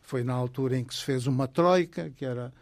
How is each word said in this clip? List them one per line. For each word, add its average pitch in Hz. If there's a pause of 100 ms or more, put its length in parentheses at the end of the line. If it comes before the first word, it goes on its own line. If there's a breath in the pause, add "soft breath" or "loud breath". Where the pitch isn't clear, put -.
Foi 123
na 127
altura 127
em 123
que 127
se -
fez 131
uma 135
troika, 170
que -
era 123 (120)